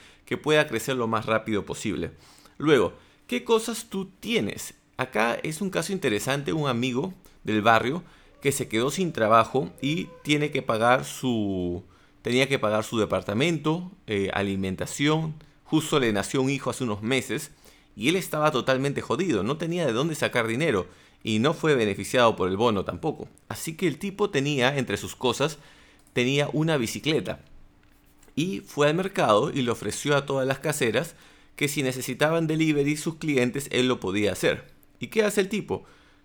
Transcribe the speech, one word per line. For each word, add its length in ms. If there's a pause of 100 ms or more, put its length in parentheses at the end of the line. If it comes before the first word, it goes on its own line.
(260)
que 120
pueda 300
crecer 280
lo 120
más 200
rápido 380
posible. 460 (460)
Luego, 360 (320)
¿qué 180
cosas 460
tú 300
tienes? 560 (220)
Acá 440
es 180
un 120
caso 200
interesante, 640
un 160
amigo 440 (300)
del 200
barrio 400 (380)
que 100
se 160
quedó 240
sin 200
trabajo 600 (100)
y 280 (140)
tiene 280
que 100
pagar 440
su, 760 (380)
tenía 260
que 120
pagar 240
su 160
departamento, 920 (140)
eh, 280
alimentación. 1000 (300)
Justo 360
le 140
nació 280
un 100
hijo 180
hace 140
unos 180
meses 500 (440)
y 140
él 60
estaba 360
totalmente 500
jodido, 420
no 140
tenía 280
de 80
dónde 220
sacar 320
dinero 400 (360)
y 140
no 160
fue 220
beneficiado 600
por 140
el 80
bono 260
tampoco. 440 (200)
Así 300
que 100
el 120
tipo 320
tenía, 440
entre 220
sus 180
cosas, 440 (540)
tenía 380
una 260
bicicleta 640 (920)
y 260
fue 260
al 80
mercado 580
y 80
le 100
ofreció 440
a 100
todas 220
las 120
caseras 560 (420)
que 100
si 160
necesitaban 640
delivery 500
sus 200
clientes, 540
él 160
lo 120
podía 320
hacer. 400 (280)
¿Y 80
qué 160
hace 180
el 80
tipo? 340 (420)